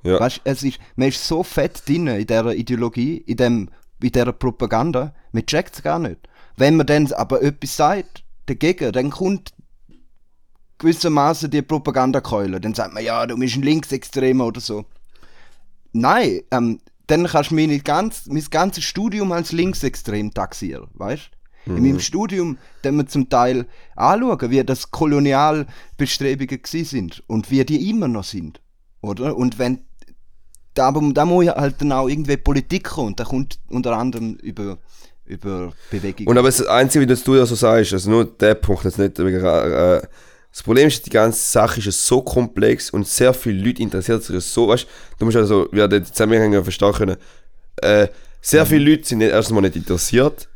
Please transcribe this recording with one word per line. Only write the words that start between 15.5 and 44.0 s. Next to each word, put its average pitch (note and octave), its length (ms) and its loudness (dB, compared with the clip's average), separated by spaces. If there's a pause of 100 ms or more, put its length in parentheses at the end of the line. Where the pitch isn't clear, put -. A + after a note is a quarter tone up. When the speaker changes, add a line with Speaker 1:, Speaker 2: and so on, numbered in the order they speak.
Speaker 2:
Nein, C3+ 480 2 (100)
ähm, A#2+ 300 -2 (280)
dann E3 180 2
kannst D#3 240 0
du D#3+ 60 0
meine D#3 240 2
ganz, F3 460 -4
mein D3 240 -6
ganzes F3 340 -2
Studium G3+ 480 -4
als E3+ 200 -4
linksextrem C3+ 800 -4
taxieren, E2 640 -8
weißt? A#2+ 360 -10 (360)
In F2+ 80 -6
Speaker 1:
Mhm. A#2 80 0
Speaker 2:
meinem C#3 180 2
Studium, F#3 580 -4 (240)
dann C#3 140 -2
wir D3 100 0
zum C3+ 220 -2
Teil B2 380 2 (300)
anschauen, F3 540 0
wie C3 140 4
das - 260 -6
Kolonialbestrebungen C#3+ 1700 -2
gsi E3 220 -6
sind A2 420 -8
und A2 240 -4
wie C3+ 140 4
die D3+ 260 -2
immer G#3+ 180 0
noch G#2+ 160 -4
sind, D#2+ 360 -12 (400)
oder? G#2 360 -6
Und A#2+ 220 -2
wenn, B2+ 220 -2 (920)
da, C3 140 4
aber D3 140 0 (100)
da D3 120 4
muss F3 200 4
ja E3+ 120 2
halt C#3+ 240 -2
dann C#3+ 120 0
auch C3 160 0
irgendwie C#3+ 280 -2
Politik C#3 480 0
kommen A#2 240 -4
und G2+ 120 -6
da A2+ 40 -4
kommt C3+ 340 -4 (100)
unter A#2+ 300 -4
anderem A2+ 380 -4
über, G2 420 -10 (480)
über F2+ 460 -8 (180)
Bewegung. G2+ 380 -6
Speaker 1:
Und A#2+ 100 6
aber B2+ 100 6
das - 180 2
Einzige, C3 360 4
wie C3 60 4
das B2 160 2
du C3 100 4
ja C3 100 8
so A#2 100 0
sagst, A2 380 4
also F#2+ 180 -2
nur A2+ 140 6
der A2 300 2
Punkt - 300 -2
jetzt F#2+ 140 -2
nicht, G2 200 0
äh, F2 840 2 (480)
das - 120 -18
Problem C3+ 260 6
ist, - 160 -2
die - 60 -14
ganze A2+ 280 4
Sache A2+ 480 0
ist - 200 -2
so B2+ 160 2
komplex A#2 680 0
und G#2 180 -4
sehr B2+ 280 2
viele G#2 280 -4
Leute B2 200 -2
interessiert G2+ 400 -2